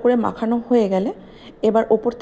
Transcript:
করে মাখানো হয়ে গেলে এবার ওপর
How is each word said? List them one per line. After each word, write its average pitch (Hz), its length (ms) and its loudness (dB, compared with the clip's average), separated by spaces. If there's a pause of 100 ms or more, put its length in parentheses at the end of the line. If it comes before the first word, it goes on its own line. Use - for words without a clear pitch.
করে 240 120 4 (120)
মাখানো 226 300 -2 (120)
হয়ে 233 260 4
গেলে 196 160 0 (580)
এবার 220 160 2 (100)
ওপর 226 280 -2